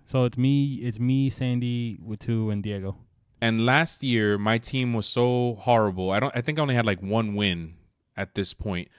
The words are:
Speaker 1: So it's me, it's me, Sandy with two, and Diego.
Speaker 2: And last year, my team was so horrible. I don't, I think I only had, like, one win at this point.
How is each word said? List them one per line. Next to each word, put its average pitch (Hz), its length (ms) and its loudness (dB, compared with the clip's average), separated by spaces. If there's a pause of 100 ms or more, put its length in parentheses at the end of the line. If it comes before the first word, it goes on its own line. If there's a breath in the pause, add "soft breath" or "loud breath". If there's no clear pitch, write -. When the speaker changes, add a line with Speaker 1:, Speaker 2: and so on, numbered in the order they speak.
Speaker 1:
So 127 200 2
it's 120 120 -2
me, 139 380 2
it's 113 240 -4
me, 131 320 2
Sandy 120 720 -2
with 107 160 -8
two, 110 320 0
and 101 100 -2
Diego. 98 360 -6 (460)
Speaker 2:
And 113 220 2
last 143 380 2
year, 107 340 2
my 110 220 2
team 123 340 -2
was 110 140 -2
so 123 520 0
horrible. 101 520 2
I 101 80 2
don't, 131 160 -2
I 120 60 -2
think 151 180 -4
I - 20 2
only 139 140 0
had, 120 100 2
like, 95 160 0
one 104 320 0
win 87 400 -2 (420)
at 98 200 -8
this 98 180 -2
point. 90 460 -6